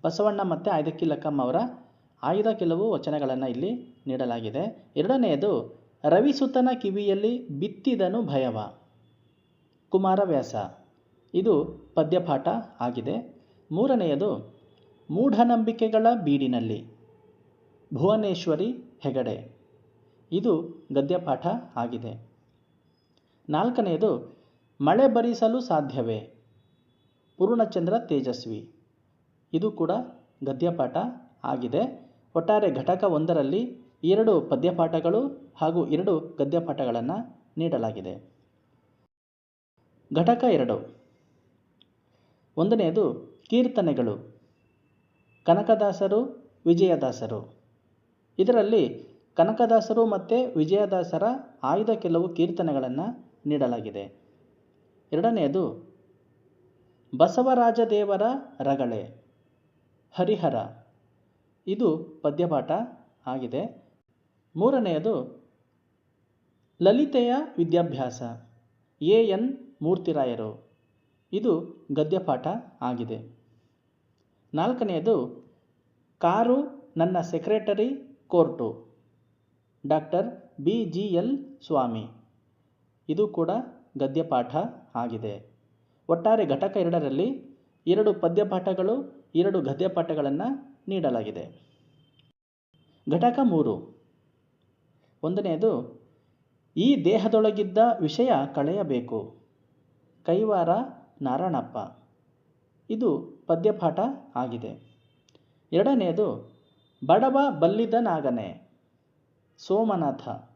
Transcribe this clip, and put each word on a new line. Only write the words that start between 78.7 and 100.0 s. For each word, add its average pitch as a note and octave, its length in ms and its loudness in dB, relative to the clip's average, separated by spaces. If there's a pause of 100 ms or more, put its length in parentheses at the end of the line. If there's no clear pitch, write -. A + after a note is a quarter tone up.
ಡಾಕ್ಟರ್ F3 760 -2
ಬಿ G#3 240 0
ಜಿ E3+ 160 -6
ಎಲ್ G#3+ 640 -4
ಸ್ವಾಮಿ. A#2+ 440 -2 (1000)
ಇದು G3 180 0
ಕೂಡ E3+ 240 -2 (460)
ಗದ್ಯಪಾಠ C#3 580 -2 (400)
ಆಗಿದೆ. A2+ 560 -8 (580)
ಒಟ್ಟಾರೆ F#3+ 360 2
ಘಟಕ C#3+ 320 -2
ಎರಡರಲ್ಲಿ E3+ 800 -2 (300)
ಎರಡು G#3 260 4
ಪದ್ಯಪಾಠಗಳು, F#3+ 1080 0 (120)
ಎರಡು F#3 260 2
ಗದ್ಯಪಾಠಗಳನ್ನ D3+ 800 -2 (460)
ನೀಡಲಾಗಿದೆ. A#2 760 -4 (1500)
ಘಟಕ A#3+ 320 2
ಮೂರು, D3 560 0 (1200)
ಒಂದನೆಯದು F3 800 -2 (760)
ಈ A3 280 4
ದೇಹದೊಳಗಿದ್ದ G#3 720 2 (220)
ವಿಷಯ A#3 320 2 (240)
ಕಳೆಯಬೇಕು, C#3 800 -2 (920)